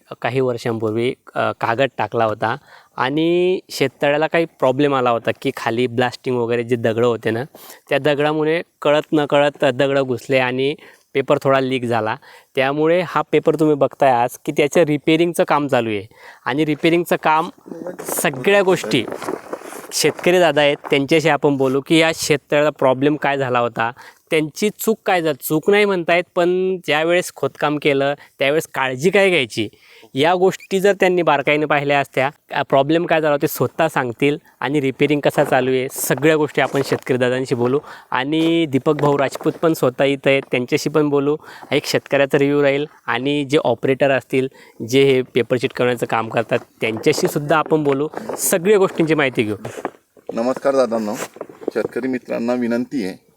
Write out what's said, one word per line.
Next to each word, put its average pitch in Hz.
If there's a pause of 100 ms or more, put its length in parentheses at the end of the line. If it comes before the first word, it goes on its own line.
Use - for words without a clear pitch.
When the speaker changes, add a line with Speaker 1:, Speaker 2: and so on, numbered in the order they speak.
(220)
Speaker 1:
काही 127
वर्षांपूर्वी, 117 (220)
अ, 113
कागद 117 (100)
टाकला 113
होता 110 (420)
आणि 170 (100)
शेततळ्याला 147
काही 170
प्रॉब्लेम 139
आला 123
होता, 117 (100)
की 135
खाली 120
ब्लास्टिंग 123
वगैरे 120
जे 120
दगडं 117
होते 113
ना, 113 (460)
त्या 143
दगडामुळे 151 (200)
कळत 151
नकळत 147
दगडं 139
घुसले 131
आणि 131 (380)
पेपर 139
थोडा 135
लीक 131
झाला. 113 (400)
त्यामुळे 151
हा 151 (100)
पेपर 151
तुम्ही 156
बघताय 135
आज, 120 (160)
की 160
त्याचं 147
रिपेअरिंगचं 160
काम 147
चालू 120
आहे 104 (380)
आणि 143
रिपेअरिंगचं 165
काम 160 (720)
सगळ्या 175
गोष्टी 151 (840)
शेतकरी 175
दादा 147
आहेत, 143 (120)
त्यांच्याशी 147
आपण 143
बोलू, 135
की 165
या 165
शेततळ्याला 147
प्रॉब्लेम 139
काय 139
झाला 123
होता, 117 (380)
त्यांची 156
चूक -
काय 185
झाली, 151
चूक 156
नाही 208
म्हणतायत, 175 (120)
पण 185
ज्यावेळेस 165
खोदकाम 147
केलं 139 (260)
त्यावेळेस 147
काळजी 131
काय 196
घ्यायची, 120 (440)
या 151
गोष्टी 185
जर 202
त्यांनी 185
बारकाईने 151
पाहिल्या 143
असत्या, 139 (220)
अ, 143
प्रॉब्लेम 151
काय 160
झाला 147
ते 151
स्वतः 156
सांगतील 143 (220)
आणि 139
रिपेअरिंग 143
कसा -
चालू 131
आहे, 131
सगळ्या 156
गोष्टी 151
आपण 139
शेतकरी 131
दादांशी 127
बोलू. 123 (320)
आणि 160
दीपक 135
भाऊ 143
राजपूत 139
पण 165
स्वतः 139
इथं 139
आहेत, 135
त्यांच्याशी 135
पण 151
बोलू. 143 (340)
एक 143
शेतकऱ्याचा 139
रिव्ह्यू 143
राहील 143 (200)
आणि 139
जे 135
ऑपरेटर 131
असतील, 131 (420)
जे 135
हे 135
पेपर 127
शीट 127
करण्याचं 123
काम 113
करतात, 120 (220)
त्यांच्याशी 127
सुद्धा 156
आपण 156
बोलू, 143 (300)
सगळ्या 196
गोष्टींची 170
माहिती 135
घेऊ. 104 (760)
Speaker 2:
नमस्कार 127
दादांनो, 113 (580)
शेतकरी 117
मित्रांना 123
विनंती 123
आहे, 90 (120)